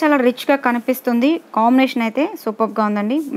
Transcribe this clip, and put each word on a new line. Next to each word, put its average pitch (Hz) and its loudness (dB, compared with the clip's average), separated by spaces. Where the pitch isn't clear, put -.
చాలా 294 4
రిచ్గా 277 0
కనిపిస్తుంది. 240 0
కాంబినేషన్ 247 2
అయితే 254 -2
సూపర్గా 214 -2
ఉందండి. 208 -2